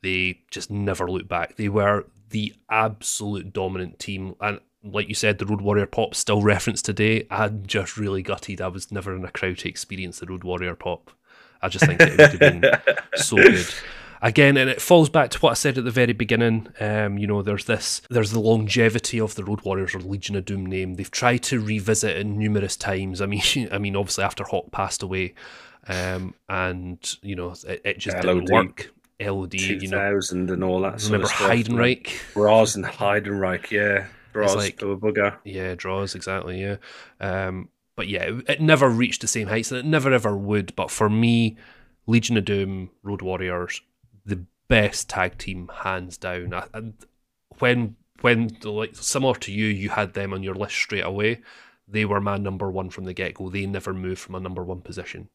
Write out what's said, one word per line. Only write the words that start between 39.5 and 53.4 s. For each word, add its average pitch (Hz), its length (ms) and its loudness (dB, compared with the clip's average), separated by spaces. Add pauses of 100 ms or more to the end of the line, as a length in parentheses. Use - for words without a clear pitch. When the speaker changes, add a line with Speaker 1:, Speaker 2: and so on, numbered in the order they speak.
Speaker 1:
and 127 80 -4
it 127 60 -8
never 143 280 2
ever 107 240 2
would. 101 380 -2
But 95 160 -4
for 107 180 2
me, 117 480 4 (500)
Legion 113 300 4
of 98 80 0
Doom, 95 460 -4 (120)
Road 101 180 -6
Warriors, 90 600 -4 (440)
the 92 200 -6 (220)
best 107 420 2
tag 92 280 -2
team, 92 360 -10
hands 90 440 -8
down. 90 360 -8
I, 92 200 -8
and 110 200 -12 (640)
when, 123 360 2 (260)
when, 117 420 2
like, 107 320 -6
similar 135 400 0
to - 160 -12
you, 107 140 -2
you 101 240 -2
had 101 240 -2
them 98 200 -6
on 95 100 -8
your 95 120 -6
list 101 200 -6
straight - 280 -4
away. 107 380 -2 (460)
They 107 180 -2
were 101 160 0
my 101 160 -2
number 95 340 -4
one 92 180 -6
from 95 160 -12
the 92 80 -8
get-go. 92 360 -6